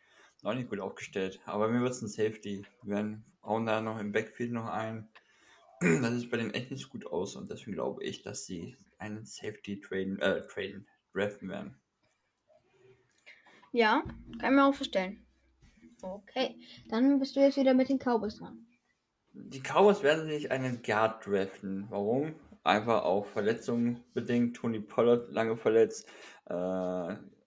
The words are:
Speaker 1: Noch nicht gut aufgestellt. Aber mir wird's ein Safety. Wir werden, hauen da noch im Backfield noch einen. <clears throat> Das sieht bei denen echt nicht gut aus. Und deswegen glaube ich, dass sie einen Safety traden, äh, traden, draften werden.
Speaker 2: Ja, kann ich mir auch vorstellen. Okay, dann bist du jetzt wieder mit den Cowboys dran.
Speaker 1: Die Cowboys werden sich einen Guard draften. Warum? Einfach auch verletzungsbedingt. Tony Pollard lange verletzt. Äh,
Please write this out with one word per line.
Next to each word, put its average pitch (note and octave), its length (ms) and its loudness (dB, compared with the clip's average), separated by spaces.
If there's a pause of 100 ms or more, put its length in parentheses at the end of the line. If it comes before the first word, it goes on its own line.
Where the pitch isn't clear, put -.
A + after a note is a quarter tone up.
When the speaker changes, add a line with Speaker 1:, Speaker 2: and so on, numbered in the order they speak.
(420)
Speaker 1:
Noch G#2 100 -2
nicht B2+ 160 -4
gut G2+ 100 -4
aufgestellt. F#2+ 680 -6
Aber G#2 220 0
mir A#2+ 120 2
wird's B2 220 -2
ein A2 60 -6
Safety. G#2 580 -4 (160)
Wir G2+ 140 -6
werden, G#2+ 280 -6 (180)
hauen A2 220 -2
da A2 160 0
noch A2 180 -4
im G#2 140 -6
Backfield A2+ 400 -2
noch A#2 140 -4
einen. A2 420 -6 (720)
<clears throat> - 0 -
Das D#3 400 4
sieht - 100 -8
bei A#2 60 -2
denen A#2 160 -2
echt B2 180 -4
nicht C3+ 200 -12
gut - 160 -12
aus. - 280 -4
Und - 140 -12
deswegen - 240 -10
glaube C2 320 -4
ich, - 180 -8
dass - 220 -10
sie F2+ 320 -10 (220)
einen G#2+ 260 -10
Safety - 560 -10
traden, F#2+ 380 -4
äh, - 280 0
traden, G2 400 -10 (280)
draften G2 340 -4
werden. D#2+ 300 -10 (1900)
Speaker 2:
Ja, A#3 300 4 (360)
kann - 140 0
ich C#4 40 8
mir C#4 100 8
auch C#4 80 4
vorstellen. G3 500 -4 (800)
Okay, G3+ 540 -6 (320)
dann C4+ 300 4
bist C4+ 180 -2
du C#4 40 4
jetzt C#4 160 6
wieder C4 180 6
mit C4 140 4
den C4+ 100 2
Cowboys A3 400 0
dran. - 280 -18 (640)
Speaker 1:
Die - 280 -14
Cowboys F#3+ 420 6
werden D#3 260 4
sich D3 220 -2
einen B2+ 320 -2
Guard A2 440 2
draften. G2 640 -2
Warum? A#2+ 440 -2 (300)
Einfach G#2+ 400 4
auch G2 220 2
verletzungsbedingt. A#2+ 1300 -2
Tony A2+ 240 -4
Pollard A#2+ 500 4
lange A2+ 260 0
verletzt. A2 520 4 (380)
Äh, F2+ 680 -2 (320)